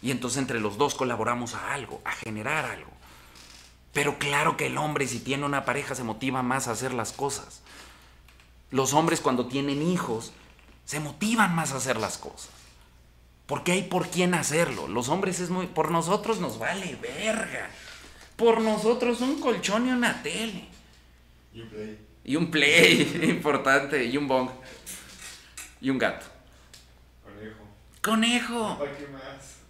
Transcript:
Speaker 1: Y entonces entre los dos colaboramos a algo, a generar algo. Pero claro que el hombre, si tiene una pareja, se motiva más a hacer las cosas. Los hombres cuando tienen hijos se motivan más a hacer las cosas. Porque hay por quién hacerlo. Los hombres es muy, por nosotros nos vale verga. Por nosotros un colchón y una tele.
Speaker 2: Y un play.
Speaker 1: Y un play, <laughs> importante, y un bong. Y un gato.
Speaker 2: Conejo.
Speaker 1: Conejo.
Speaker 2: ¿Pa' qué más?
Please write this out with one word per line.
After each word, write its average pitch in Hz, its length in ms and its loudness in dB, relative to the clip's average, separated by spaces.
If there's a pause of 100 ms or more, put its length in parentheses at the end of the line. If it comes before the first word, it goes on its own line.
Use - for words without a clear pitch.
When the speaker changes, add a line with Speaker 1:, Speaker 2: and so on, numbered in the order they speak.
Speaker 1:
Y 120 100 -2
entonces 123 280 -2
entre 123 200 0
los 104 180 -2
dos 135 160 2
colaboramos 120 640 -2
a - 180 -4
algo, 139 300 -8
a - 80 -6
generar 113 540 -4
algo. 92 260 -10 (1000)
Pero 143 260 0
claro 143 380 2
que 147 100 0
el 127 100 -2
hombre, 147 300 0
si 120 120 -4
tiene 139 260 -2
una 143 180 0
pareja, 135 320 -2
se 127 80 -6
motiva 123 400 -2
más 127 240 0
a 120 40 -2
hacer 120 220 -2
las 117 200 -2
cosas. - 480 -6 (1080)
Los 131 220 2
hombres 160 280 4
cuando 127 260 2
tienen 139 340 0
hijos 156 500 0 (540)
se 151 140 -6
motivan 196 560 2
más 151 160 0
a 135 60 -4
hacer 123 200 0
las 101 200 -2
cosas. - 320 -14 (960)
Porque 147 280 0
hay 196 100 2
por 175 260 0
quién 180 240 2
hacerlo. 143 540 0
Los 117 220 -2
hombres 180 300 0
es 175 100 -4
muy, 185 180 -2
por 156 240 0
nosotros 190 480 2
nos 127 180 -4
vale 156 380 -4
verga. 127 760 -4 (680)
Por 226 260 6
nosotros 226 600 2
un 277 180 0
colchón 220 480 2
y 254 40 2
una 240 320 2
tele. 185 440 -6 (840)
Speaker 2:
Y 113 80 -16
un 113 80 -16
play. 107 380 -12 (160)
Speaker 1:
Y 135 120 -2
un 165 160 0
play, 156 720 6
<laughs> 160 60 4
importante, 139 760 4
y 120 140 0
un 147 100 0
bong. 127 220 2 (1300)
Y 131 100 -2
un 131 100 2
gato. - 260 0 (1000)
Speaker 2:
Conejo. 104 400 -16 (380)
Speaker 1:
Conejo. 226 760 2
Speaker 2:
¿Pa' 143 180 -4
qué 143 100 -12
más? 139 480 -14 (140)